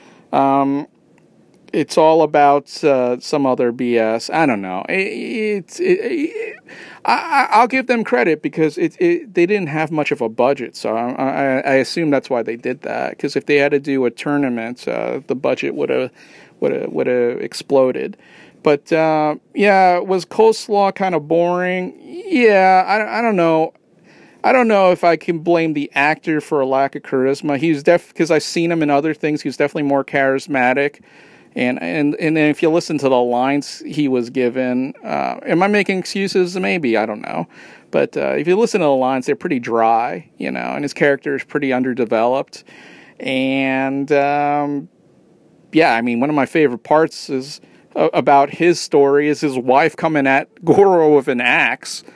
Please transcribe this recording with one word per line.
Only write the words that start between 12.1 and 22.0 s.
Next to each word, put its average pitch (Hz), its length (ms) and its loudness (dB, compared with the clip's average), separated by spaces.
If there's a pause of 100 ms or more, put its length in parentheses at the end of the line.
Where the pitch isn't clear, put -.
why 120 140 -2
they 117 120 -8
did 123 260 -8
that. - 360 -8
'Cause - 180 -6
if 139 100 -4
they 147 120 2
had 143 140 2
to 143 80 2
do 139 260 -2
a 117 60 0
tournament, 123 760 -4
uh, 123 380 -4
the 127 100 -4
budget 135 400 -4
woulda, 131 360 -2 (480)
woulda, 143 300 -2
woulda 123 480 -2
exploded. 131 800 -2 (460)
But, 147 280 0
uh, 156 440 0 (180)
yeah, 190 460 4
was 185 260 -2
Coleslaw 214 680 2
kinda 185 240 -2
boring? 175 840 -2